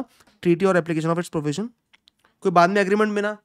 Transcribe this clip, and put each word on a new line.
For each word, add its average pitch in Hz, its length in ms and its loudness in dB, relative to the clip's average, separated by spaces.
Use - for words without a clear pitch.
treaty 175 240 2
or 190 100 2
application 165 380 -2
of 175 80 -4
its - 140 -12
provision। 151 320 -4
कोई 196 100 0
बाद 175 180 6
में 202 120 0
एग्रीमेंट 208 320 0
बना, 208 300 -4